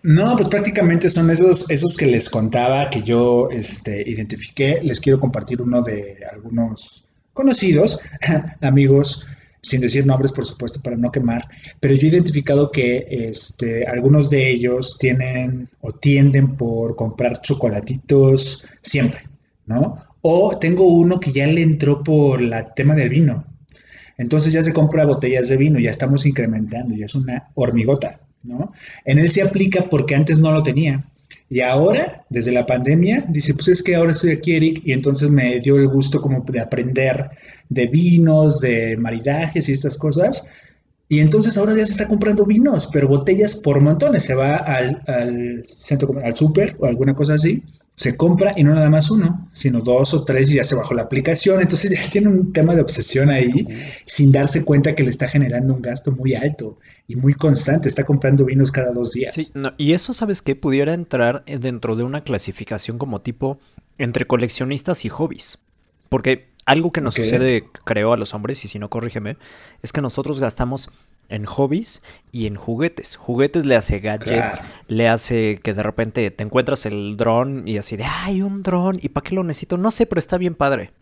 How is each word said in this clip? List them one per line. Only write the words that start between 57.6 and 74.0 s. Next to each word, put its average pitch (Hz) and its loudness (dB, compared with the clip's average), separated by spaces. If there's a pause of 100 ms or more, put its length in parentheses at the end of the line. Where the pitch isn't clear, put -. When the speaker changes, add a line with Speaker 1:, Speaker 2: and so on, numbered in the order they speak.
Speaker 1:
Está 135 -4
comprando 139 2
vinos 135 0
cada 127 -2
dos 120 -4
días. 123 -6
Speaker 2:
Sí, 156 -6
no, 135 -8
y 147 0
eso, 175 -4
¿sabes 208 -6
qué? 139 -2
Pudiera 143 -2
entrar, 135 -2
eh, 139 -10
dentro 120 -6
de 113 -4
una 139 -6
clasificación 110 -8
como 120 -8
tipo 135 -6 (380)
entre 123 -4
coleccionistas 127 -4
y 107 -6
hobbies. - -8 (520)
Porque 131 -2 (160)
algo 160 2
que 165 -4
nos 123 -4
Speaker 1:
Ok. 120 -2
Speaker 2:
sucede, 123 0 (220)
creo, 110 0
a 120 0
los 107 -8
hombres, 110 -8
y - -12
si 104 -12
no, 104 -10
corrígeme, 110 -8 (460)
es - -10
que 151 -4
nosotros 135 -6
gastamos 127 -6 (400)
en 104 -8
hobbies 143 -4 (320)
y 113 -6
en 101 -6
juguetes. 123 -6
Juguetes 139 -2
le 131 4
hace 107 -2
gadgets, 107 -4